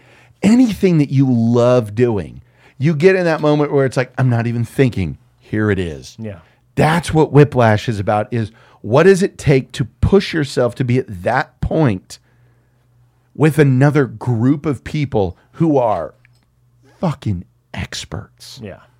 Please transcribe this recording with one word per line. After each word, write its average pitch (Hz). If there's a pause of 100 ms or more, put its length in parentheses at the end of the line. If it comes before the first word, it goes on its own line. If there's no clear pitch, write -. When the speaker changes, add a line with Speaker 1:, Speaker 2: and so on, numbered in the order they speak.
(420)
Speaker 1:
Anything 202
that 139
you 135
love 117
doing, 101 (360)
you 156
get 185
in 180
that 151
moment 151
where 135
it's 131
like, 127
"I'm 131
not 117
even 117
thinking. 95 (220)
Here 107
it 92
is." 76
Speaker 2:
Yeah. 101 (340)
Speaker 1:
That's 156
what 156
Whiplash 127
is 104
about, 107
is 113 (320)
what 131
does 190
it -
take 135
to 131
push -
yourself 127
to 139
be 123
at 92
that 117
point 143 (1160)
with 147
another 139
group 123
of 143
people 110 (140)
who 156
are 101 (840)
fucking 107 (280)
experts? -
Speaker 2:
Yeah. 95 (180)